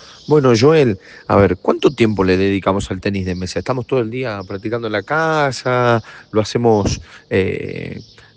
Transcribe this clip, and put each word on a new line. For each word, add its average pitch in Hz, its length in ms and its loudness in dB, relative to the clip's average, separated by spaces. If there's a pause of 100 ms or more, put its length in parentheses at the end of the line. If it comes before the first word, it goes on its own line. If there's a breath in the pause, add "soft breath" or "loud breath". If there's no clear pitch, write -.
(280 loud breath)
Bueno, 139 300 4
Joel, 135 400 4 (300 loud breath)
a 101 80 2
ver, 95 200 4
¿cuánto - 340 0
tiempo 110 340 0
le 92 120 2
dedicamos 98 540 0
al 95 100 -6
tenis 98 240 -4
de 90 100 -4
mesa? 90 240 -8
Estamos 127 280 -4
todo 131 140 -2
el 110 100 -4
día 120 360 -8
practicando 107 400 -6
en 107 60 -6
la 104 100 -2
casa, 131 1000 0 (280 loud breath)
lo 107 120 0
hacemos, 110 580 0 (300 loud breath)
eh, 50 720 -4 (340 soft breath)